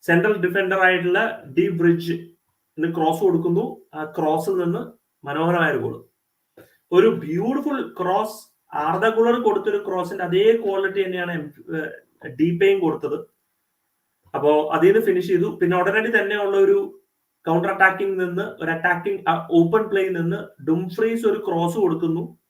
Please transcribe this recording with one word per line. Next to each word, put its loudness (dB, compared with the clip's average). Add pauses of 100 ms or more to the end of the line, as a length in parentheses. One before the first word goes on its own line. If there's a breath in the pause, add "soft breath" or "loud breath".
സെൻട്രൽ 4
ഡിഫൻഡർ 0
ആയിട്ടുള്ള 2 (140)
ഡി 2
ബ്രിഡ്ജ് 0 (680)
ക്രോസ് 0
കൊടുക്കുന്നു. 0 (120)
ആ -8
ക്രോസിൽ -2
നിന്ന് -2 (360)
മനോഹരമായ 0
ഒരു -2
ഗോൾ, -8 (880 soft breath)
ഒരു 6
ബ്യൂട്ടിഫുൾ -2
ക്രോസ്. -4 (220)
ആർദ 0
ഗുളർ 2
കൊടുത്തൊരു 0
ക്രോസിന്റെ -6
അതേ 2
ക്വാളിറ്റി -2
തന്നെയാണ് -6
എം-, -10
ഏഹ്, -12
ഡീപ്പയും 2
കൊടുത്തത്. -2 (1160)
അപ്പോ 2
അതിൽ 6
നിന്ന് 4
ഫിനിഷ് 0
ചെയ്തു. 0
പിന്നെ 2
ഉടനടി 0
തന്നെയുള്ള -2
ഒരു 2 (460)
കൗണ്ടർ 0
അറ്റാക്കിംഗ് 2
നിന്ന്, -2
ഒരു -6
അറ്റാക്കിംഗ്, -2
ആ, -2
ഓപ്പൺ 4
പ്ലേയിൽ 0
നിന്ന് -6
ഡുംഫ്രീസ് -2
ഒരു 0
ക്രോസ് -2
കൊടുക്കുന്നു. -2 (120)